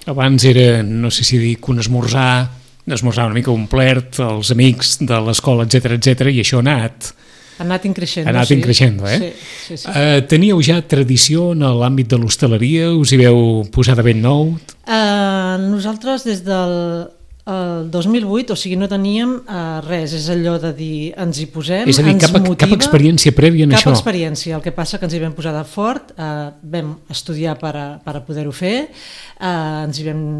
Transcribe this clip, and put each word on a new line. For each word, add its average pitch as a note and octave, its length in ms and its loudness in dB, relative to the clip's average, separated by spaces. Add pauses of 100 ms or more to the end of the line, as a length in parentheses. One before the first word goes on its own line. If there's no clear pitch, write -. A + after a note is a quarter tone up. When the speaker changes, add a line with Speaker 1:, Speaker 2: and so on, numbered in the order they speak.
Speaker 1:
Abans C3+ 380 2
era, B2 380 6
no A2+ 280 -2
sé - 140 -2
si B2+ 140 2
dic, A#2 300 -2
un B2 100 0
esmorzar, B2 720 0 (360)
un - 60 -6
esmorzar A#2+ 340 0
una G#2+ 80 -2
mica B2 180 0
omplert, B2+ 680 0
els A2 320 -2
amics B2 500 2
de A#2 200 0
l'escola, A#2 440 0
etcètera, B2 300 0
etcètera, C3 360 2
i B2+ 100 2
això A2 180 0
ha A#2+ 80 2
anat B2 480 -2 (460)
Speaker 2:
Ha - 40 -6
anat F#3 200 -2
increixendo, F3+ 420 -4
Speaker 1:
ha A#2+ 60 0
anat A#2+ 160 2
Speaker 2:
sí. C#3+ 60 4
Speaker 1:
increixendo, A#2+ 520 2
eh? A2 120 0
Speaker 2:
Sí, F3+ 140 -4 (340)
sí, E3+ 100 -12
sí. - 180 -12
Speaker 1:
Eh, C#3+ 320 4
teníeu E3+ 380 4
ja E3 160 2
tradició D3 720 2
en E3 80 0
l'àmbit B2+ 480 2
de B2+ 80 2
l'hostaleria? A#2+ 680 2 (100)
Us C#3 160 2
hi C3+ 80 6
veu A#2 500 4
posar B2+ 260 2
de A#2 60 2
ben A2+ 200 4
nou? D3 320 2 (320)
Speaker 2:
Eh, G3+ 760 0
nosaltres G#3+ 640 -4
des G#3 180 -4
del... F3 600 -2 (400)
El F3 480 -6
dos F3 160 -2
mil A3+ 160 2
vuit, A3 260 -4
o F#3+ 60 -2
sigui, F3+ 240 -4
no G3 80 -2
teníem, G#3 580 -2
eh, E3 380 -8
res, D#3+ 320 -6
és D#3 160 -6
allò E3+ 260 0
de D#3+ 140 -6
dir, D#3 460 -8
ens E3+ 200 -4
hi D3+ 140 -8
posem, F3 340 -4
Speaker 1:
És C3+ 140 4
a - 20 2
dir, D#3 120 4
Speaker 2:
ens G3 100 4
Speaker 1:
cap F#3 160 4
ex-, F#3 80 2
Speaker 2:
motiva. F3 160 2
Speaker 1:
cap G3 160 4
experiència D#3 560 4
prèvia D#3 320 4
en C#3+ 80 4
Speaker 2:
Cap G#3+ 80 4
Speaker 1:
això? D3 80 4
Speaker 2:
experiència, D#3+ 640 -2
el D#3 60 -8
que E3+ 100 -6
passa F3 260 -6
que F#3 60 -6
ens D#3+ 100 -4
hi E3+ 60 -4
vam D#3+ 160 -6
posar D#3+ 160 -6
de D3+ 160 -6
fort, - 480 -6
eh, D3+ 340 -8 (120)
vam D#3 340 -8 (140)
estudiar D#3 500 -6
per D3+ 160 -8
a, C#3+ 120 -10 (140)
per D3 140 -10
a C#3 80 -12
poder-ho D3 280 -8
fer, A3+ 360 -6 (500)
eh, D#3 460 -6
ens D3+ 160 -8
hi D3+ 80 -10
vam, D#3 140 -6 (180)